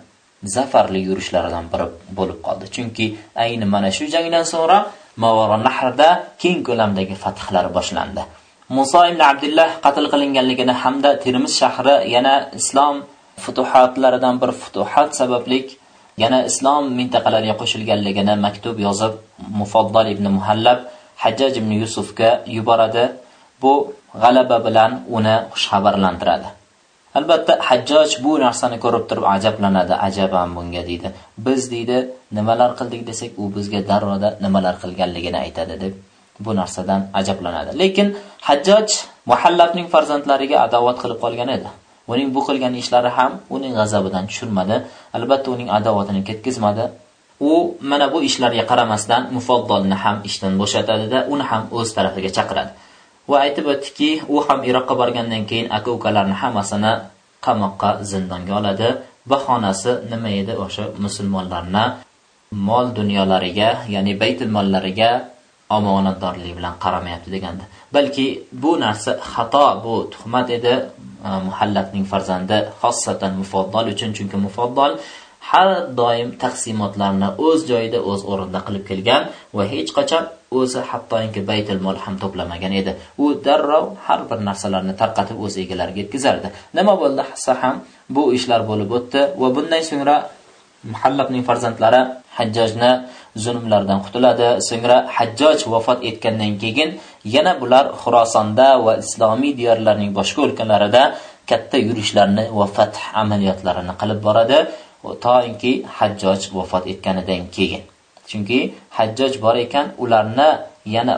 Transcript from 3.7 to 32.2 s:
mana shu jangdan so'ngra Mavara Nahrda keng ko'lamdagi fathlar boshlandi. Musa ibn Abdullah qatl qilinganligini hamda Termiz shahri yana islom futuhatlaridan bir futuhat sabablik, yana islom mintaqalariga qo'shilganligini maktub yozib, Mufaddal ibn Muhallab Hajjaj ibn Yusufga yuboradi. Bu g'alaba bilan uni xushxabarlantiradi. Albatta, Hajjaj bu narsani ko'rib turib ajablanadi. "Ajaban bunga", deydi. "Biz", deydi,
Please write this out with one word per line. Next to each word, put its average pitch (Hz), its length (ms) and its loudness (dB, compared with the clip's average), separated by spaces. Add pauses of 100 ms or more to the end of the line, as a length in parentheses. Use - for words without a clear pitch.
mana 101 220 2
shu 147 80 -4 (100)
jangdan 165 380 0
so'ngra 170 260 4 (440)
Mavara 110 340 4 (120)
Nahrda 131 400 4 (340)
keng 175 240 2
ko'lamdagi 101 480 0 (100)
fathlar 92 420 -2 (100)
boshlandi. - 460 -4 (540)
Musa 135 240 6 (100)
ibn 170 100 -2 (120)
Abdullah 151 360 2 (160)
qatl 143 280 4
qilinganligini 131 720 2
hamda 139 280 4 (140)
Termiz 131 360 0
shahri 135 340 4 (200)
yana 131 200 4 (260)
islom 143 360 2 (480)
futuhatlaridan 127 1000 4
bir 127 80 0 (120)
futuhat - 480 0 (100)
sabablik, 127 460 0 (520)
yana 143 200 2 (120)
islom 143 340 2 (160)
mintaqalariga 110 600 0
qo'shilganligini 104 760 0 (120)
maktub 117 300 -6 (100)
yozib, 107 260 0 (480)
Mufaddal 107 540 2
ibn 101 120 -2 (120)
Muhallab 110 400 4 (440)
Hajjaj 123 380 2
ibn 107 100 -2 (120)
Yusufga 110 480 0 (260)
yuboradi. 113 480 4 (580)
Bu 135 100 6 (500)
g'alaba 120 440 6
bilan 110 260 4 (240)
uni 110 200 4 (160)
xushxabarlantiradi. 95 960 0 (680)
Albatta, 156 380 2 (160)
Hajjaj 151 420 4 (140)
bu 151 80 2 (120)
narsani 120 400 0
ko'rib 110 260 2
turib 95 140 -2 (120)
ajablanadi. 98 580 2 (120)
"Ajaban 95 500 0
bunga", 87 320 -8
deydi. 87 200 -6 (380)
"Biz", 131 160 0 (120)
deydi, 117 220 -2 (400)